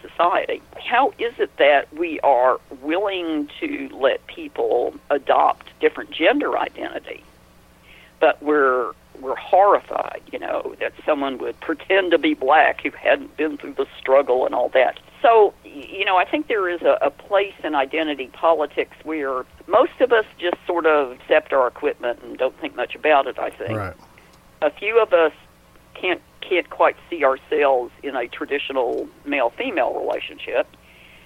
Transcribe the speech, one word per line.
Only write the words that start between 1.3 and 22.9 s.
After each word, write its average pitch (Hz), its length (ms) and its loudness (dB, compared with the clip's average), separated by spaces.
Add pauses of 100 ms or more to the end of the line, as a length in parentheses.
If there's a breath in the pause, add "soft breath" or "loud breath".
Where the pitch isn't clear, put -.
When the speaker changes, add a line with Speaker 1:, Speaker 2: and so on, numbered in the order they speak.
Speaker 1:
it 220 200 -4
that 143 340 4
we 160 280 -6
are 127 380 4 (220)
willing 165 720 -4 (100)
to 139 320 -8
let 123 340 -2
people 123 680 -4 (160)
adopt 143 560 0 (140)
different 143 300 -2
gender 190 460 0
identity, - 640 -8 (960 loud breath)
but - 240 2
we're, 135 500 2 (280)
we're 131 160 -6
horrified, - 840 2 (100)
you - 60 -10
know, - 420 -6
that - 140 -6 (100)
someone 139 320 -2
would 120 240 -10
pretend 180 520 0
to 170 60 4
be 156 140 2
black 135 480 4
who 147 100 -6
hadn't - 460 -2
been 151 220 -4
through 139 160 -14
the 139 120 -2 (120)
struggle 135 480 2
and 135 80 -2
all 120 160 -2
that? - 280 2 (240)
So, 226 300 6 (120)
y-, 147 260 -18
you 196 160 -6
know, 196 100 2
I 180 80 4
think 302 240 -4
there 202 200 -2
is 175 120 -4
a, - 220 2
a - 80 0
place 196 520 -2
in 151 120 -6
identity 143 540 -4
politics 156 760 -2
where 135 420 -6 (220)
most 214 340 2
of 247 120 4
us 220 120 2 (140)
just 175 180 -2 (100)
sort 170 200 -2
of 147 260 2
accept 151 400 0
our 131 160 2
equipment 123 540 -6
and 120 140 -14
don't 131 240 -2
think 147 160 -10
much 120 180 -6